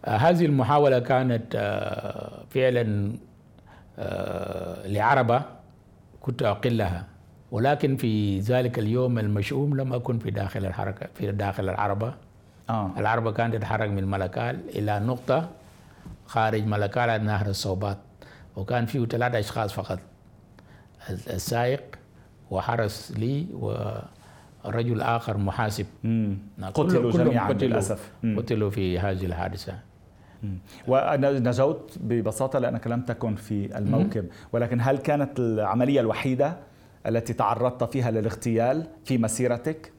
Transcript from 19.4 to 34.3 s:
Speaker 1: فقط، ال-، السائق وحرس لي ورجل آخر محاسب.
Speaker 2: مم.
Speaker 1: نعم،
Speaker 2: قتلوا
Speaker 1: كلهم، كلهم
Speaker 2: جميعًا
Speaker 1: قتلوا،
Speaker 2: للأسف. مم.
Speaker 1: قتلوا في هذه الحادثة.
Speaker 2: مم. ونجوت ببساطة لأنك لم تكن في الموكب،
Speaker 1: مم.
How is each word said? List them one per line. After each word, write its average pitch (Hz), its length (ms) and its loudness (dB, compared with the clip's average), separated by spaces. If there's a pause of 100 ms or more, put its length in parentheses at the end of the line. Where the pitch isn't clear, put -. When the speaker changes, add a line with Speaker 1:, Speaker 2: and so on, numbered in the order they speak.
Speaker 1:
فقط، 92 260 -6 (1120)
ال-، 95 200 -10
السائق 120 520 0 (680)
وحرس 104 680 -2
لي 139 300 -2 (1160)
ورجل 117 360 -2
آخر 117 360 0
محاسب. 101 500 -2 (180)
Speaker 2:
مم. 110 340 0 (200)
Speaker 1:
نعم، 95 120 -8
Speaker 2:
قتلوا 151 180 2
Speaker 1:
كلهم، 175 240 4
كلهم 170 160 4
Speaker 2:
جميعًا 110 200 2
Speaker 1:
قتلوا، 131 220 2
Speaker 2:
للأسف. 101 400 -2 (120)
مم. 110 160 0
Speaker 1:
قتلوا 107 320 0
في 92 280 0
هذه 92 280 -2
الحادثة. 90 520 -6 (640)
Speaker 2:
مم. 95 160 -8 (300)
ونجوت 135 1120 2
ببساطة 117 580 0
لأنك 117 280 -2
لم 120 140 0
تكن 113 340 -4
في 101 440 -4
الموكب، 107 440 2
Speaker 1:
مم. 90 80 -8 (220)